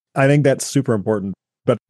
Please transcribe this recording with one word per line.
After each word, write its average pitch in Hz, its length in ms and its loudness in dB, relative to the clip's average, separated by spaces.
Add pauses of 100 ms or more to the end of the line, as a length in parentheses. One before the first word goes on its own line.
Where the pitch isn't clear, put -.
(140)
I 139 120 2
think 143 180 4
that's 135 220 0
super 127 260 -2
important. 98 400 -2 (320)
But 117 140 0 (120)